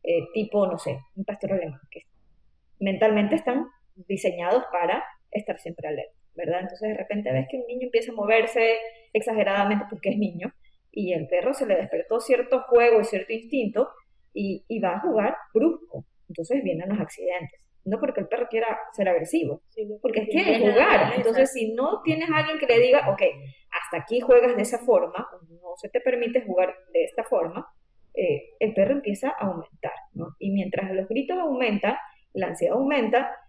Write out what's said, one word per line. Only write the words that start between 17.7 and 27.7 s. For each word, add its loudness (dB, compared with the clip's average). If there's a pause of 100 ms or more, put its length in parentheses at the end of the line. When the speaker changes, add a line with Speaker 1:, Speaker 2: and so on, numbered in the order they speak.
Speaker 1:
No -2
porque -2
el -6
perro -4
quiera -2 (140)
ser 0
agresivo, 0
Speaker 2:
Sí, -8
no, -10
Speaker 1:
porque 0
Speaker 2:
porque -6
Speaker 1:
quiere 4
Speaker 2:
es 2
la 6
Speaker 1:
jugar. 6
Speaker 2:
naturaleza. 4
Speaker 1:
Entonces, 4
si -2
no -2
tienes 0
a 2
alguien -2
que 0
le 6
diga, 6
"Ok, 0 (500)
hasta -4
aquí -2
juegas 6
de 0
esa -2
forma, 2 (240)
no -16
se -14
te -2
permite 0
jugar 0 (180)
de 2
esta -6
forma", -2 (480)